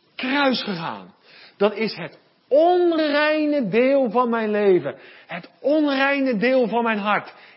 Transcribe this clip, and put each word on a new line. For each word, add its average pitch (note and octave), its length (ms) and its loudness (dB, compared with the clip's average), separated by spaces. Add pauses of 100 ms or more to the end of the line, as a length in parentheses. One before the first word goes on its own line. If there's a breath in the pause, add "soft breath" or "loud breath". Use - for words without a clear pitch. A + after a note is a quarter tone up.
(160)
kruis C4 480 -2
gegaan. C3 500 -8 (440 loud breath)
Dat G#3 180 2
is G#3+ 200 -4
het F3 240 -14 (280)
onreine D4+ 1200 2
deel B3+ 440 2
van A#3+ 180 0
mijn A3+ 220 -2
leven. F#3+ 460 2 (300 loud breath)
Het F3 220 -14 (100)
onreine C#4 800 0
deel B3 300 2
van A3+ 160 -2
mijn A3+ 140 -2
hart G3+ 360 -2 (240 loud breath)